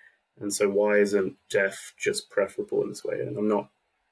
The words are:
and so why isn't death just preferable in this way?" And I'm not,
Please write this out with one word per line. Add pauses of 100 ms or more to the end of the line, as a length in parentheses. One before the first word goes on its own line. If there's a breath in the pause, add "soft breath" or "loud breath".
(400 soft breath)
and
so
why
isn't (120)
death
just
preferable
in
this
way?"
And
I'm
not, (420)